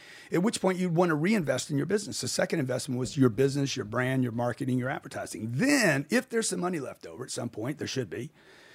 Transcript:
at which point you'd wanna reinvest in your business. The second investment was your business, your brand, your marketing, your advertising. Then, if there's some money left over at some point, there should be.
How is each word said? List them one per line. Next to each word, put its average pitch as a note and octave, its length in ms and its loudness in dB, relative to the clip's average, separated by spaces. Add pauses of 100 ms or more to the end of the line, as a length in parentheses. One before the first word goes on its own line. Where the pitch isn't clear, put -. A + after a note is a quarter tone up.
(300)
at E3+ 140 2
which - 160 0
point F#3 180 2
you'd F3+ 160 0
wanna E3+ 220 4
reinvest D3+ 540 0
in D3 80 0
your D3 80 0
business. G3+ 340 -2
The B2+ 80 -4
second - 320 0
investment B2+ 400 -2
was - 160 -4
your C3 140 8
business, C3+ 440 2
your G#2 120 -6
brand, B2+ 360 0
your B2 100 0
marketing, B2 460 -2
your B2+ 120 -2
advertising. - 600 -8
Then, F3 600 4
if B3 180 2
there's A3+ 220 0
some F3+ 100 -2
money F3+ 180 -2
left A2+ 280 -8
over E2 180 -10
at - 80 -12
some A#2+ 160 -4
point, - 300 -6
there G#2 100 -6
should A#2+ 220 -4
be. A#2 200 -8 (440)